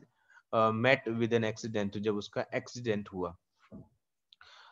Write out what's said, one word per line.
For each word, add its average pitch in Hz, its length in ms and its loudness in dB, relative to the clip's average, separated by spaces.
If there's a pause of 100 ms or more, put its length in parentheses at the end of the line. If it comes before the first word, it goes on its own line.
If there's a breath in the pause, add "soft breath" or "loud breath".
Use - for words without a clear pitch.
(540 soft breath)
uh, 110 320 4
met 123 340 4
with 117 200 2
an 110 120 0
accident, 107 460 -4
जब 104 180 0
उसका 104 280 -6 (100)
एक्सीडेंट 117 580 -4
हुआ। 90 240 -6 (1400 soft breath)